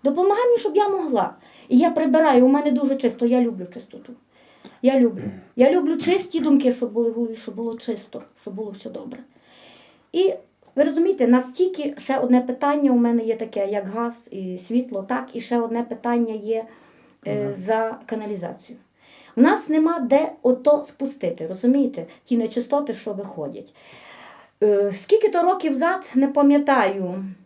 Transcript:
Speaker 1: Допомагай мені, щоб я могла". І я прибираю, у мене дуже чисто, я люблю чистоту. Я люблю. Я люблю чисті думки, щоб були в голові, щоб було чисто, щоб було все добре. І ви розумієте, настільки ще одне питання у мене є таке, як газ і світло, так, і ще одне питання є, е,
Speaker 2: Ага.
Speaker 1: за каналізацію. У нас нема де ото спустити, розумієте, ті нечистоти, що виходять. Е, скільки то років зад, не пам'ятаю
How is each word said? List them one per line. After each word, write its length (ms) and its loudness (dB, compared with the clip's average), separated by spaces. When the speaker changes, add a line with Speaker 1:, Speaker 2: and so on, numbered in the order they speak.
Speaker 1:
Допомагай 420 2
мені, 120 4
щоб 180 -2
я 120 2
могла". 460 -2
І 100 6
я 120 6
прибираю, 560 4
у 20 6
мене 220 2
дуже 260 0
чисто, 300 -2
я 140 2
люблю 340 -2
чистоту. 380 -20
Я 180 4
люблю. 220 2
Я 160 6
люблю 240 2
чисті 440 -2
думки, 320 4
щоб 200 -4
були 180 0
в 40 -10
голові, 220 -4
щоб 180 -12
було 200 -6
чисто, 480 -10
щоб 140 -14
було 160 -10
все 200 -16
добре. 280 -14
І 220 0
ви 80 2
розумієте, 420 2
настільки 720 0
ще 200 -4
одне 220 4
питання 500 0
у 60 4
мене 260 2
є 140 -2
таке, 320 -4
як 200 -4
газ 420 -8
і 280 -10
світло, 500 -4
так, 240 -6
і 80 -8
ще 200 -2
одне 220 -4
питання 520 -2
є, 300 -4
е, 200 -4
Speaker 2:
Ага. 80 -6
Speaker 1:
за 420 -2
каналізацію. 720 -10
У 40 0
нас 280 4
нема 320 2
де 320 2
ото 360 2
спустити, 580 -8
розумієте, 600 0
ті 120 -2
нечистоти, 580 -2
що 180 -10
виходять. 640 -12
Е, 300 2
скільки 360 2
то 140 2
років 340 0
зад, 380 -2
не 140 4
пам'ятаю 960 2